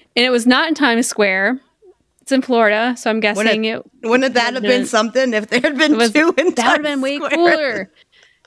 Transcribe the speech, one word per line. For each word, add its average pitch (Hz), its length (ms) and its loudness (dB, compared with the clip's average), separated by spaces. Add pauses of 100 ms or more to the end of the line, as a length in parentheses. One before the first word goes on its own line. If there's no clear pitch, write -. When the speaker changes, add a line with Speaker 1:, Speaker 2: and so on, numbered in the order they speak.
(160)
Speaker 1:
and 240 100 2
it 254 40 0
was 240 160 0
not 262 220 4
in 320 80 -2
Times 247 320 0
Square. 202 520 0 (640)
It's - 100 -6
in 269 120 2
Florida, 233 540 0
so - 120 -4
I'm 220 100 -2
guessing 208 260 -2
Speaker 2:
Wouldn't 220 200 0
it, 226 200 -6 (180)
Speaker 1:
it 226 40 -6
Speaker 2:
wouldn't 254 280 0
that 240 180 0
have 254 80 -4
been 247 220 0
Speaker 1:
it 247 40 -6
Speaker 2:
something 233 460 0
if 214 160 -2
there 247 120 0
had 294 160 -2
been 302 200 2
Speaker 1:
was, 233 160 2
Speaker 2:
two 311 240 2
in 339 160 0
Speaker 1:
that 247 260 0
would've 302 40 -6
Speaker 2:
Times - 0 -
Speaker 1:
been 285 180 -4
way 269 160 -4
Speaker 2:
Square? 269 140 -6
Speaker 1:
cooler. 294 600 0 (560)